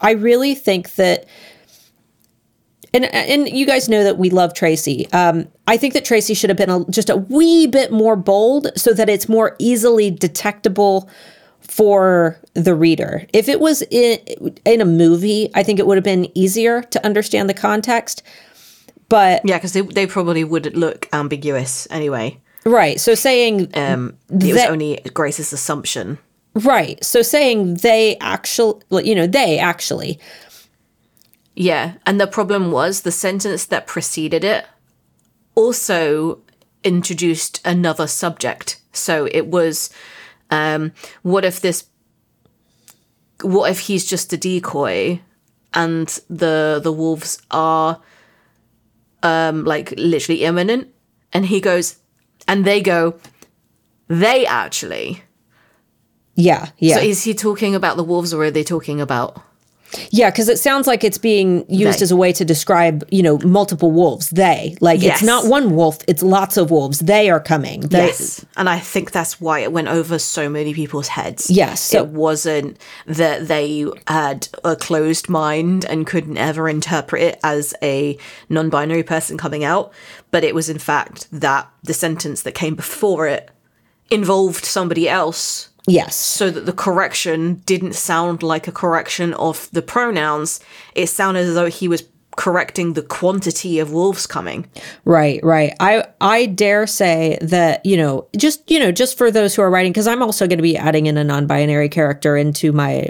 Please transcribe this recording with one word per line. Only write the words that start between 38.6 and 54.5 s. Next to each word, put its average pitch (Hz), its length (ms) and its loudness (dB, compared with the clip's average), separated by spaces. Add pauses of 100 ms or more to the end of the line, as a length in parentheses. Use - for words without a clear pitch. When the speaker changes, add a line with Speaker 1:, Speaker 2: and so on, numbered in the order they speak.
Speaker 2:
So 156 400 -2
it - 160 -2
was, 165 420 -2 (640)
um, 156 400 -2 (320)
what 190 220 0
if 180 160 -2
this, 180 240 -2 (1600)
what 185 300 0
if 185 80 -4
he's 190 260 -4
just - 280 -6
a 175 40 -6
decoy 165 840 -4 (540)
and 165 340 -2 (220)
the, 156 540 0
the 165 80 -2
wolves 156 480 -4 (120)
are, 160 480 0 (1200)
um, 160 400 0
like, 151 340 -4
literally 160 460 -2
imminent? 185 440 -2 (460)
And 190 120 0
he 196 140 0
goes, 180 380 -2 (500)
and 196 180 0
they 202 160 2
go, 170 340 0 (920)
"They 220 380 2
actually." 85 800 -6 (1120)